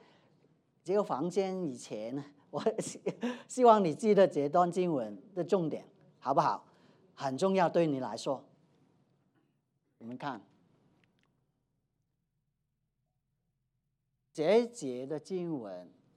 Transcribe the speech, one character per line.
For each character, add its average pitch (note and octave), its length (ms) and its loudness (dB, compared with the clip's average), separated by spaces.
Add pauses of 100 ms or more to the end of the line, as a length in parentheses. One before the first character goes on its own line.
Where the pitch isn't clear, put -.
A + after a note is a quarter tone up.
(840)
这 F3+ 120 -2
个 G3+ 100 2
房 D#3 240 -4
间 F#3 380 -4
以 B2 100 -6
前， A#2+ 560 -10 (160)
我 - 160 -6 (160)
希-， - 180 -10 (480)
希 B3+ 200 0
望 G#3+ 180 8
你 D3+ 100 0
记 G#3+ 200 2
得 F#3+ 120 8
这 D3 220 -2
段 F3 240 2
经 F3+ 180 0
文 G#2+ 300 -4 (140)
的 F3 100 -4
重 F3 240 0
点， B2+ 180 -8 (320)
好 B2+ 140 -2
不 D#3+ 80 6
好？ A#2 240 0 (560)
很 C3+ 160 -4
重 F#3+ 160 2
要， F#3 160 4
对 E3+ 160 2
你 C#3+ 140 0
来 A#2 180 -6
说。 C3 280 -6 (1500)
我 A#2 60 -20
们 A#2+ 120 -12
看， C3+ 240 -8 (4000)
这 G3 340 4
节 C3 380 -8
的 D3 140 -6
经 E3+ 400 -6
文 F2+ 320 -12 (260)